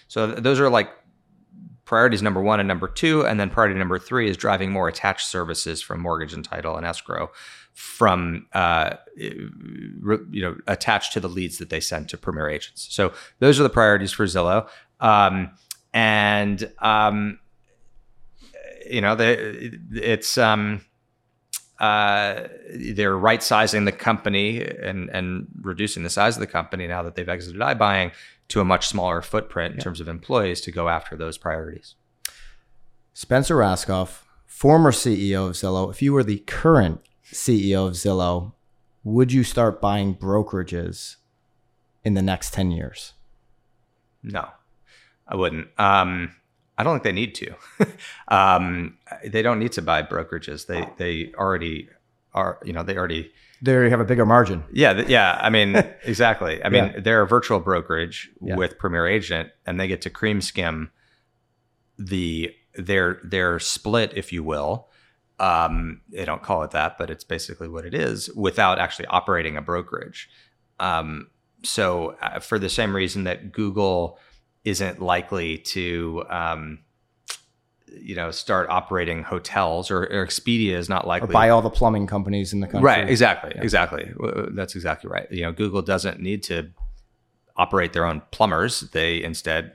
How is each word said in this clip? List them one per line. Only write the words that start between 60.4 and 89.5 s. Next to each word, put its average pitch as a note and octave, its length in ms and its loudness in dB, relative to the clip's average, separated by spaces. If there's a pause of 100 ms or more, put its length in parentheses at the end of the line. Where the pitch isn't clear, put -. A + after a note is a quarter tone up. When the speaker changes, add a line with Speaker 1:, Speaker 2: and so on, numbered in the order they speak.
Speaker 1:
skim D#2+ 500 -4 (1080)
the, F2 560 -4 (200)
their, F#2 480 0
their F2+ 360 0
split, G#2+ 580 -2
if - 160 -6
you E2+ 100 -6
will. D#2 460 -4 (500)
Um, E2 680 0
they F#2 160 -10
don't D#2+ 180 -6
call E2+ 200 0
it D2+ 80 -6
that, D#2 260 -2
but E2 140 -8
it's D2+ 140 -14
basically - 440 -10
what E2 160 -12
it F2 80 -12
is, D2 420 -4
without F#2+ 440 2
actually F2+ 280 -4
operating E2 520 0
a D2 40 -8
brokerage. - 680 -8 (500)
Um, D#2+ 480 -4 (340)
so, F2+ 600 -2
uh, - 160 -6
for - 200 -4
the F#2+ 120 -4
same G2+ 260 0
reason F#2+ 280 -2
that F2+ 280 -8
Google G2 640 -2 (460)
isn't F#2 380 -4
likely F2 560 -2
to, E2+ 720 -6
um, D#2+ 480 -6 (1200)
you - 140 -12
know, E2+ 160 -6
start F2+ 400 -2
operating F2 520 -2
hotels, F2+ 680 -2
or, F#2 140 0
or F#2+ 220 -2
Expedia A2+ 460 0
is F2+ 160 -4
not F#2+ 160 -2
Speaker 2:
Or - 40 -4
Speaker 1:
likely. F2+ 240 -2
Speaker 2:
buy A2+ 180 8
all A2+ 120 8
the A2 80 -2
plumbing A2 360 2
companies G2 460 -4
in G2+ 80 -2
the G2 60 -2
country. C3 200 4
Speaker 1:
Right, G#2 220 4
exactly, A2+ 460 2
Speaker 2:
Yeah. - 80 -8
Speaker 1:
exactly. F2 420 2 (120)
W-, - 180 -6
w-, - 220 -6
that's F#2+ 180 -6
exactly E2+ 360 -6
right. - 200 -4
You F2+ 120 -6
know, E2+ 100 -4
Google G2 300 -2
doesn't F#2+ 380 -2
need G2 240 -6
to E2+ 260 -6 (840)
operate F2+ 360 0
their E2+ 140 0
own D#2 240 -4
plumbers. G#2 500 0 (120)
They E2 300 0
instead D#2+ 520 -6